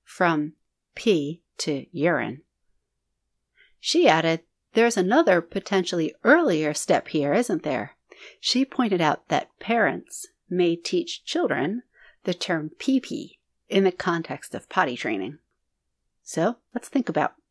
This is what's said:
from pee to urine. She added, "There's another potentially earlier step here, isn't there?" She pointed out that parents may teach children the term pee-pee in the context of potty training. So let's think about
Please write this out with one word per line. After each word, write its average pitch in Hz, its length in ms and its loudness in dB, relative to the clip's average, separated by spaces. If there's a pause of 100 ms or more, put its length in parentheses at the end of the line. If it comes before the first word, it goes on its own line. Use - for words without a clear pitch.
from 160 520 0 (380)
pee 160 480 0 (180)
to 139 340 -6
urine. 139 480 -2 (1400)
She 330 280 2
added, 160 340 4 (320)
"There's 226 240 4
another 196 420 4
potentially 180 720 -2 (100)
earlier 208 500 4
step - 360 0
here, 143 220 0
isn't 202 300 0
there?" 120 340 -6 (440)
She - 260 0
pointed 208 340 0
out - 300 0
that - 300 -4
parents 202 680 -2 (220)
may 175 260 2
teach - 480 -6
children 202 600 -2 (400)
the 185 100 -2
term 160 380 -4
pee-pee - 680 -4 (300)
in 196 140 4
the 185 80 4
context 165 640 -6
of 170 120 -12
potty 147 300 -2
training. 110 400 -6 (840)
So 190 340 -2 (160)
let's - 160 -10
think 262 180 -2
about - 280 -2 (160)